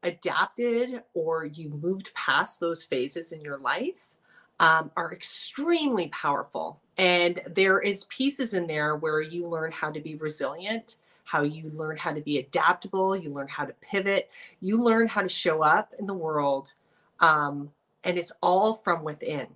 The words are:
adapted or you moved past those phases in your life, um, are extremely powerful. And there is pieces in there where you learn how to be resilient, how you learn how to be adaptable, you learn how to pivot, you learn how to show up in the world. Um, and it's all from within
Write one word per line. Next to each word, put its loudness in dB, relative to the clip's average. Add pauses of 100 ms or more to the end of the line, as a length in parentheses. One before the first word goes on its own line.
adapted -2 (120)
or -2
you -10
moved -4
past 0
those -2
phases -4
in -14
your -10
life, -4 (460)
um, 6
are -2
extremely 0
powerful. -4 (160)
And 4 (100)
there 4
is -2
pieces -2
in 0
there 0
where 0
you -6
learn -4
how -4
to -8
be -10
resilient, -6 (260)
how 0
you -4
learn -6
how -4
to -4
be -2
adaptable, 0
you -8
learn -8
how -6
to -10
pivot, 0 (300)
you 0
learn 4
how -2
to -2
show 0
up 4
in -6
the -4
world. 0 (460)
Um, 4 (340)
and 0
it's -4
all 4
from 0
within -6